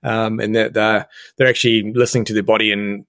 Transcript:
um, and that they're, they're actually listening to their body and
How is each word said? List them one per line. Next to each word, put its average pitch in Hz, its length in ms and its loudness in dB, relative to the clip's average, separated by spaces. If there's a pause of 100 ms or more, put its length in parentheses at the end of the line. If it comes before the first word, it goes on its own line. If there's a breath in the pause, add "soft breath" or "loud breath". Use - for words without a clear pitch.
um, 110 380 -2
and 107 140 -4
that 113 180 0
they're, 107 340 0 (300 loud breath)
they're 131 100 4
actually 113 460 0
listening 120 320 0
to 107 80 -6
their 104 100 0
body 110 300 2
and 101 360 -6